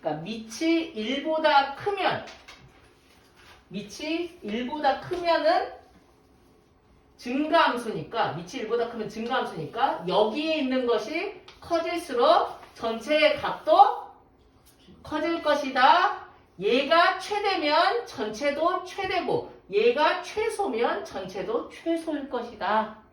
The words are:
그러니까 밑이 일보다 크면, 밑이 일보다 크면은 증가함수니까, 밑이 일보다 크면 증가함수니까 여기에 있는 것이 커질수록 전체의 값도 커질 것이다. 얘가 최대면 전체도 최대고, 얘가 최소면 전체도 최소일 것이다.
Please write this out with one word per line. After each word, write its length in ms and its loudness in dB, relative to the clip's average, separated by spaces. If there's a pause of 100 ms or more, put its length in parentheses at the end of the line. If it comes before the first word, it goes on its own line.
그러니까 220 -4
밑이 720 -2
일보다 800 2
크면, 500 -2 (1400)
밑이 720 -8
일보다 580 -2
크면은 720 2 (1500)
증가함수니까, 1120 0
밑이 300 -10
일보다 260 -2
크면 220 -8
증가함수니까 1000 -4
여기에 480 2
있는 300 0
것이 560 -2 (180)
커질수록 1000 2 (120)
전체의 640 2
값도 760 4 (920)
커질 400 -2
것이다. 800 4 (360)
얘가 600 4
최대면 880 0
전체도 760 -2
최대고, 680 -4 (180)
얘가 520 2
최소면 840 -2
전체도 640 -6
최소일 600 -4
것이다. 680 -4 (160)